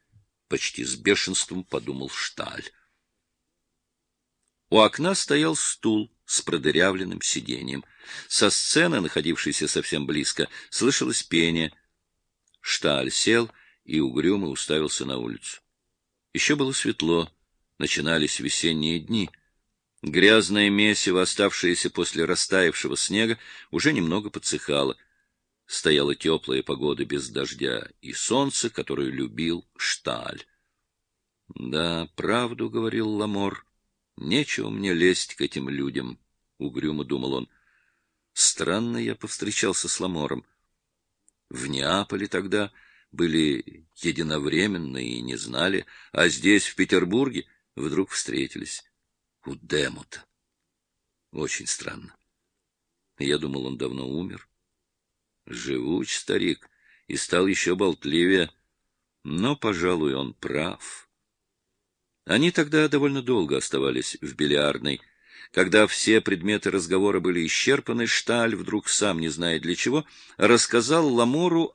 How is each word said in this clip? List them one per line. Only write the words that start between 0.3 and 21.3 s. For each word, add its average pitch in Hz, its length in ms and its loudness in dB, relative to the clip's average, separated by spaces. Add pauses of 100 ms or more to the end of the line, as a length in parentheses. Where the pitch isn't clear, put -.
почти - 360 -4
с 65 120 -6
бешенством 92 680 0
подумал 67 440 -6
Шталь. - 560 -8 (2000)
У 92 80 6
окна 151 360 6
стоял 156 400 2
стул - 560 -2 (140)
с - 160 -2
продырявленным 90 800 0
сиденьем. 65 640 -4 (420)
Со - 220 4
сцены, 156 520 2
находившейся 78 680 -2
совсем 76 380 -2
близко, 73 420 -2 (220)
слышалось - 520 0
пение. 82 500 0 (920)
Шталь 69 480 0
сел 113 400 2 (340)
и 78 160 0
угрюмо 76 480 0
уставился 76 560 -2
на 65 140 -4
улицу. 58 420 -10 (720)
Ещё - 220 2
было 135 160 -2
светло, 85 580 0 (480)
начинались 76 640 0
весенние 80 580 -2
дни. 87 320 -4 (720)
Грязное 101 680 6
месиво, 101 520 2
оставшееся 90 680 0